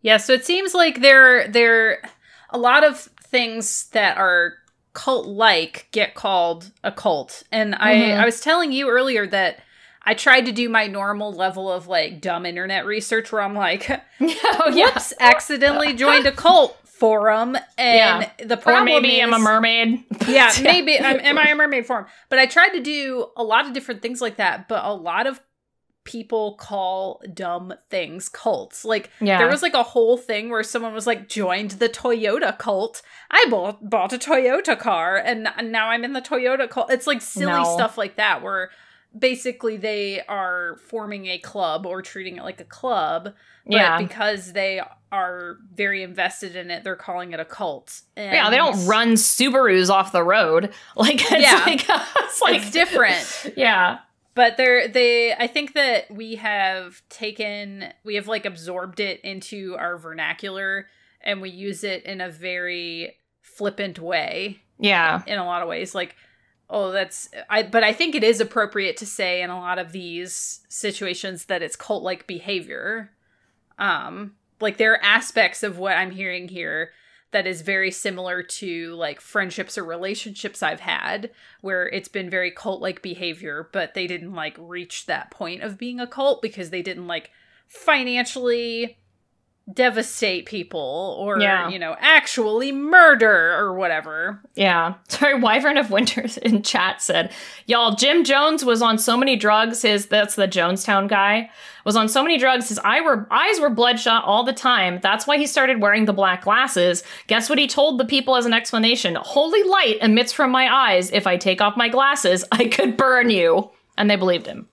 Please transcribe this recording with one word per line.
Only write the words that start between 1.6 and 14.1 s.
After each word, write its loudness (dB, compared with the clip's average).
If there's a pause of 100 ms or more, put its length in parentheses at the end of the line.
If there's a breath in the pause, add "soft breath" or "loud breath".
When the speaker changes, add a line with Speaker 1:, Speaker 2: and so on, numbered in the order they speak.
Speaker 1:
a -4
lot 6
of 4 (240)
things -4
that 2
are 2 (380)
cult-like 0
get -2
called -2 (100)
a -4
cult. -4 (100)
And -2
I, 4
Speaker 2:
Mm-hmm. 4
Speaker 1:
I 6
was 0
telling 0
you -2
earlier 2
that 0 (440 soft breath)
I 2
tried 6
to -4
do -2
my 2
normal -4
level -2
of, -6
like, -2
dumb -4
internet -4
research -4
where -2
I'm -6
like, -2
<laughs> -6